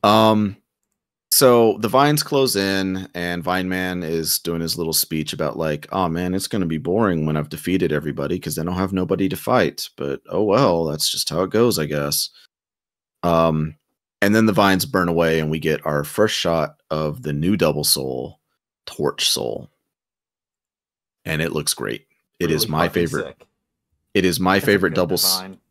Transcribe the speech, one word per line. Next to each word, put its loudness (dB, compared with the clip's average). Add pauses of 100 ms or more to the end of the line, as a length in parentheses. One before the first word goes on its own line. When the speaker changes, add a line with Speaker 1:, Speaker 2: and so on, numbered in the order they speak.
Speaker 1:
Um, 4 (720)
so 6
the -2
vines 4
close 0
in, -2
and -6
Vine -2
Man -4
is -4
doing -4
his -4
little -4
speech -4
about, -4
like, -4
"Oh 0
man, -4
it's -4
gonna -4
be -4
boring 0
when 0
I've -4
defeated -2
everybody, -4
'cause -8
then -4
I'll -4
have -2
nobody 0
to -4
fight. 0 (100)
But -6
oh 0
well, 2
that's -4
just -6
how -2
it -4
goes, 2
I -2
guess." -4 (920)
Um, 2 (480)
and 4
then 6
the 2
vines 4
burn 0
away, 2
and -2
we -2
get -2
our 0
first 0
shot -2
of -4
the -6
new 0
Double 2
Soul, -4 (480)
Torch -2
Soul. -6 (1600)
And -4
it -4
looks -4
great. -8 (320)
It 0
is 0
Speaker 2:
Really -4
Speaker 1:
my 2
Speaker 2:
fucking -6 (140)
Speaker 1:
favorite. -4 (140)
Speaker 2:
sick. -20 (680)
Speaker 1:
It 4
is 2
my 4
Speaker 3:
It's 0
a -2
Speaker 1:
favorite 4
Speaker 3:
good -4
Speaker 1:
double 0
s-, 0
Speaker 3:
design. -4 (120)